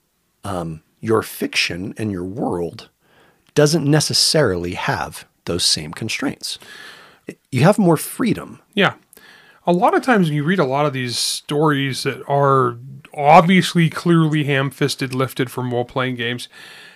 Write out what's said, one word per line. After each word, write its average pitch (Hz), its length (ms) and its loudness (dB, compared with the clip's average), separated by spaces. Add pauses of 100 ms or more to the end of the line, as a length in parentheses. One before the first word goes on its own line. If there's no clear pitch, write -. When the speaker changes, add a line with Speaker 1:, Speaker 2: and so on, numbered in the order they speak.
(440)
Speaker 1:
Um, 85 380 -8 (180)
your 110 220 0
fiction - 760 -6
and 107 160 -4
your 90 120 -6
world 95 680 -6 (640)
doesn't 147 360 2
necessarily 110 840 0
have 87 500 -6 (220)
those 87 180 -2
same 78 280 -2
constraints. - 680 -8 (920)
You 127 120 0
have 196 160 6
more 170 180 4
freedom. - 640 -4 (140)
Speaker 2:
Yeah. 185 200 2 (720)
A 175 60 2
lot 240 220 2
of 370 80 2
times 208 260 4
when 147 80 -2
you 143 80 -2
read 185 140 0
a 160 60 2
lot 139 200 0
of 147 80 0
these 123 260 -4
stories 143 840 -2
that 123 260 -4
are 135 480 2 (380)
obviously 170 760 6
clearly 156 540 2
ham-fisted 135 720 -2
lifted 127 360 -2
from 123 220 -6
role-playing 127 440 -4
games, 120 320 -6 (480)